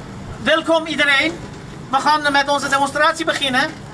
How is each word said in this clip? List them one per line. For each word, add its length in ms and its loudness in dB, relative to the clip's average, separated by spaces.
welcome 460 2
iedereen. 420 2
We 100 2
gaan 320 2
met 160 2
onze 220 0
demonstratie 560 2
beginnen. 480 0